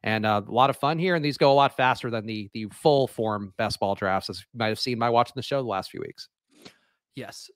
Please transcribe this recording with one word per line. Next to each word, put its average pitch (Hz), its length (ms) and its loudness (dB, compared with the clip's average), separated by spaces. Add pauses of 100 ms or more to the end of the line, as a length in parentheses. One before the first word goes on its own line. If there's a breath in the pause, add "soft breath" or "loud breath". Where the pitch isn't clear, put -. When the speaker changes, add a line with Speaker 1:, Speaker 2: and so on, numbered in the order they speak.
Speaker 1:
And, 110 240 0
uh, 104 200 2
a - 40 -12
lot 123 180 4
of 139 80 -2
fun 156 220 -2
here, 180 160 0
and 156 100 -2
these 143 100 -2
go 143 160 4
a 139 40 6
lot 139 200 4
faster 127 360 0
than 110 160 -6
the, 107 260 -8
the 110 140 -8
full 139 400 4
form 104 500 -4
best 107 220 -2
ball 98 160 0
drafts, 95 340 -2
as 92 120 -10
you - 180 -18
might 113 80 0
have 107 120 -4
seen 120 200 -4
by 117 100 0
watching 117 260 2
the 127 60 -8
show 139 180 -4
the 127 80 -6
last 95 220 -4
few - 120 -12
weeks. - 280 -14 (880 loud breath)
Speaker 2:
Yes. - 400 -16